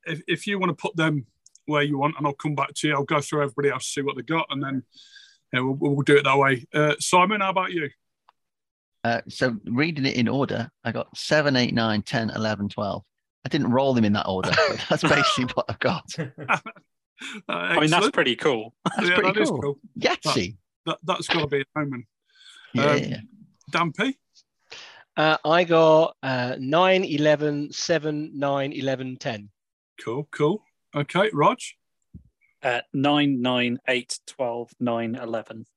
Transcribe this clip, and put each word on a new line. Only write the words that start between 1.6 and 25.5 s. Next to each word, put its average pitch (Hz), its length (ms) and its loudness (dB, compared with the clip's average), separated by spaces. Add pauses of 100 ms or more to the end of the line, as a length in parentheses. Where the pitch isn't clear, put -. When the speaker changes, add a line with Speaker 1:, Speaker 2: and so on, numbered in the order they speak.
Speaker 1:
where 147 180 2
you 143 140 0
want, 147 200 0
and 147 80 -4
I'll 143 80 0
come 151 220 -4
back - 200 -2
to - 120 -2
you, 151 80 2
I'll 143 80 0
go 151 160 0
through 147 240 -2
everybody 143 260 0
else, 127 180 -4
see - 140 -6
what 139 140 -4
they 127 80 -8
got, 156 260 -4
and 139 140 -4
then, 135 200 -6 (680)
yeah, 127 80 0
we'll, 131 160 0
we'll 143 280 0
do 143 140 6
it 143 60 6
that 139 140 2
way. 135 360 2
Uh, 151 260 4
Simon, 196 420 4
how 190 80 0
about 185 240 -2
you? 156 160 -4 (1120)
Speaker 2:
Uh, 117 240 0
so 127 380 -2
reading 139 400 -2
it - 100 -2
in 113 140 2
order, 117 420 -2 (140)
I 117 80 -4
got - 240 -8
seven, 147 400 2
eight, 123 160 2
nine, 113 280 2
ten, 113 280 -4
eleven, 107 400 -4
twelve. 95 340 -6 (420)
I 127 40 -6
didn't 143 220 0
roll 135 220 4
them 113 120 4
in 101 80 4
that 104 140 0
order, 95 240 -2 (180)
but - 200 -6
that's 156 140 0
Speaker 1:
<laughs> - 0 -
Speaker 2:
basically 147 500 4
what - 160 -2
I've - 100 -8
got. - 260 -2 (120)
Speaker 1:
<laughs> 143 440 -6 (880)
Uh, - 20 -6
Speaker 3:
I 170 280 0
mean, 151 100 4
that's 160 40 4
Speaker 1:
excellent. 202 200 2
Speaker 3:
pretty 135 220 0
cool. 117 400 -2 (200)
Speaker 2:
That's 202 140 0
Speaker 1:
Yeah, 180 60 2
Speaker 2:
pretty 190 160 2
Speaker 1:
that 202 100 0
is 302 80 2
Speaker 2:
cool. 151 100 -4
Speaker 1:
cool. 143 200 -6 (200)
Speaker 2:
Yahtzee. 123 580 -2 (280)
Speaker 1:
That, 160 160 -6
that, 170 140 -4
that's 170 120 -8
gotta 160 200 0
be 139 140 0
an 139 40 -6 (100)
omen. 135 300 -6 (680)
Speaker 2:
Yeah. 143 180 2
Speaker 1:
Um, - 360 -2 (440)
Dan 165 200 0
P? 262 280 -2 (960)
Speaker 4:
Uh, 156 280 4
I 165 200 4